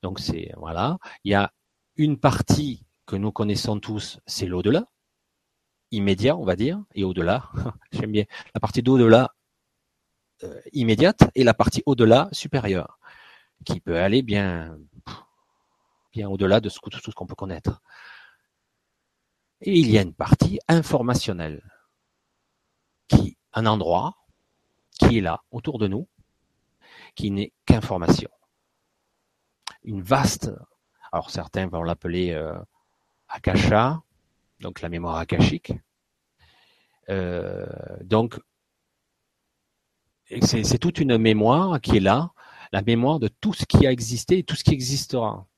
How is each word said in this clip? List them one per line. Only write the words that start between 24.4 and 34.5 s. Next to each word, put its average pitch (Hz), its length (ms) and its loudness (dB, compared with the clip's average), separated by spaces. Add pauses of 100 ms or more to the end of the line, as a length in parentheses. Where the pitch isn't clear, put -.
qui - 200 4
est 107 40 0
là, 85 300 -4
autour 120 260 -8
de 107 100 -2
nous, 107 200 -6 (1080)
qui - 160 -4
n'est 98 220 -4 (140)
qu'information. 95 640 0 (1500)
Une 101 180 -8
vaste, 117 480 0 (640)
alors 85 180 -6
certains 92 380 -6
vont 85 160 -6
l'appeler, 87 480 -4
euh, 80 260 -8 (720)
Akasha, 110 760 2 (580)